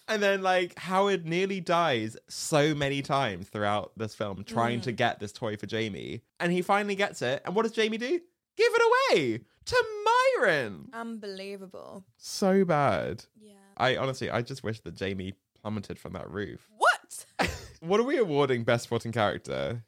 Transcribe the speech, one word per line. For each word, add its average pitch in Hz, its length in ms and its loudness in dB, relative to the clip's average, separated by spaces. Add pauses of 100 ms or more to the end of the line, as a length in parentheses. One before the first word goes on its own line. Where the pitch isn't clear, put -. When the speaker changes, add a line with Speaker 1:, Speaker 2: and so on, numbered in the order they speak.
Speaker 1:
And 220 140 0
then, 196 200 2
like, 185 360 2
Howard 190 480 0
nearly 185 360 -2
dies 151 560 0 (100)
so 151 480 2
many 139 260 -2
times 123 460 -2
throughout 104 480 -2
this 107 180 -6
film 98 300 -6
trying 117 360 0
Speaker 2:
Mm. 104 40 -8
Speaker 1:
to 127 80 -2
get 117 280 0
this 101 120 -8
toy 107 240 -6
for 104 120 -10
Jamie. 101 540 -6 (180)
And 175 120 2
he 180 100 2
finally 202 340 0
gets 196 260 -2
it. 127 240 -2
And 180 100 -4
what 220 80 4
does 226 80 0
Jamie 220 260 0
do? 240 120 -4 (480)
Give 466 160 6
it 466 80 4 (340)
away 123 260 2 (240)
to 480 200 2 (560)
Myron. 123 500 0
Speaker 2:
Unbelievable. 196 1120 -12 (140)
Speaker 1:
So 196 480 4
bad. 117 580 2 (160)
Speaker 2:
Yeah. 208 140 -20 (240)
Speaker 1:
I 127 180 2
honestly, 127 340 -4
I 113 120 0
just 127 220 -10
wish 110 180 -6
that - 140 -12
Jamie 95 380 -4 (280)
plummeted 107 360 -6
from - 160 -14
that - 160 -10
roof. - 380 -10 (100)
Speaker 2:
What? - 480 0 (140)
<laughs> - 80 2 (360)
Speaker 1:
What 190 160 2
are 233 40 2
we 294 140 0
awarding 143 460 2
best 120 200 2
supporting 117 280 -4
character? 104 760 -2